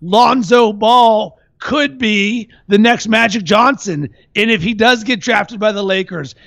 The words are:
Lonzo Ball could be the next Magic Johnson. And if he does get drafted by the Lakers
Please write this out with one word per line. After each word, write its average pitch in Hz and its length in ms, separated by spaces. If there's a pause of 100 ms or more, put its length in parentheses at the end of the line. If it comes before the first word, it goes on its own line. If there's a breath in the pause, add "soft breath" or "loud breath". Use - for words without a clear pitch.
Lonzo 233 720
Ball 220 680 (180)
could 277 400
be 214 520 (180 soft breath)
the 202 100
next 226 300
Magic 220 340
Johnson. 196 680 (260 soft breath)
And 214 120
if 214 140
he 233 120
does 226 280
get 220 180
drafted 214 380
by 214 140
the 202 100
Lakers 185 540 (100)